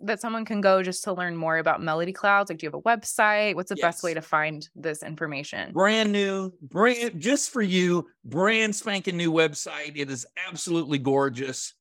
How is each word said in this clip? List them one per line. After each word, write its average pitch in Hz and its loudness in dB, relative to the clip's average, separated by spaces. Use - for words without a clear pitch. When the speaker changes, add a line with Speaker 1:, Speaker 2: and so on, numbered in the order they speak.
Speaker 1:
that 202 -4
someone 226 -4
can 214 -2
go 190 6
just 185 -4
to 202 -4
learn 175 -4
more 160 0
about 160 2
Melody 165 -2
Clouds? 202 2
Like, 160 -8
do 156 -8
you 147 -6
have 147 -8
a - -12
website? 214 2
What's 180 -4
the 196 -2
best 170 0
Speaker 2:
Yes. - -8
Speaker 1:
way 170 -2
to 160 -4
find 151 -2
this 156 -6
information? 151 -8
Speaker 2:
Brand 208 4
new, 196 0
brand, 214 0
just 262 0
for 240 0
you, 180 2
brand 208 2
spanking 196 -4
new 170 2
website. 151 0
It 143 -6
is 127 -8
absolutely 165 -2
gorgeous. 135 0